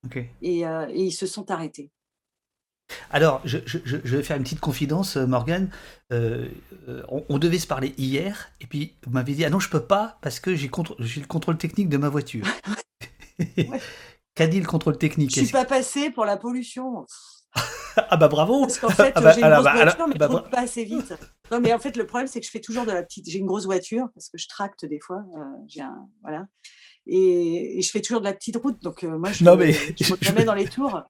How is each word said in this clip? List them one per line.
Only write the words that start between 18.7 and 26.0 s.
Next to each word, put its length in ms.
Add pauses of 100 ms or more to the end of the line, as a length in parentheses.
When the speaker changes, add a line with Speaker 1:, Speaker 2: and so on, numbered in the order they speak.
Speaker 2:
qu'en 120
fait, 260
Speaker 1:
Ah 60
bah, 100
Speaker 2:
j'ai 80
une 60
Speaker 1:
ah 20
là 80
Speaker 2:
grosse 80
Speaker 1:
bah, 100
ah 120
là, 60
Speaker 2:
voiture, 160
mais 100
Speaker 1:
bah, 80
Speaker 2:
je 60
roule 100
Speaker 1:
bra- 80
Speaker 2:
pas 100
assez 240
vite. 300 (360)
Non, 100
mais 120
en 60
fait, 180
le 100
problème, 200
c'est 140
que 60
je 40
fais 100
toujours 240
de 80
la 100
petite, 280
j'ai 80
une 80
grosse 180
voiture, 500
parce 140
que 80
je 120
tracte 360
des 160
fois, 240 (120)
heu, 60 (240)
j'ai 140
un... 260 (160)